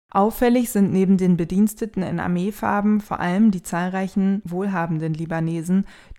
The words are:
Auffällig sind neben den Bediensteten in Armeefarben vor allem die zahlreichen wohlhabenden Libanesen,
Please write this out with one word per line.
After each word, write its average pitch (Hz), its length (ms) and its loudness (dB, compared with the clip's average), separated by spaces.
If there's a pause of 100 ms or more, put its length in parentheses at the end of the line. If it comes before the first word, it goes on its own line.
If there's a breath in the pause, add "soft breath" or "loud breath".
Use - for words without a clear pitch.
(120)
Auffällig 240 600 2
sind 196 200 2
neben 190 260 4
den 180 200 4
Bediensteten 190 640 -2
in 165 160 -4
Armeefarben 208 800 0
vor - 200 -6
allem 196 320 2
die 180 120 -2
zahlreichen 190 800 -2
wohlhabenden 170 720 -4
Libanesen, 165 720 -2 (340 loud breath)